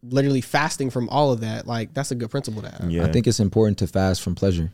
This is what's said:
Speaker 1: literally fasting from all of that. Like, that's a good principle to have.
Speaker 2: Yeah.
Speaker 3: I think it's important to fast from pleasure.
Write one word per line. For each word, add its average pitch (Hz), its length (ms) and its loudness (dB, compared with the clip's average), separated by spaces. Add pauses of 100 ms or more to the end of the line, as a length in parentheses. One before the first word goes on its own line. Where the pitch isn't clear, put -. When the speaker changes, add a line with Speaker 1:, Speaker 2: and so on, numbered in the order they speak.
Speaker 1:
literally 135 360 2
fasting 143 480 -2
from 120 180 -4
all 143 240 2
of 117 100 0
that. 110 240 -6
Like, 113 280 -4
that's 139 180 -4
a 131 40 -4
good 117 140 -6
principle 113 320 -6
to 107 80 -10
have. - 220 -4
Speaker 2:
Yeah. 85 140 2
Speaker 3:
I 80 60 2
think 107 140 2
it's 117 140 2
important 107 380 4
to 92 100 0
fast 95 340 0
from 90 140 -2
pleasure. 90 380 0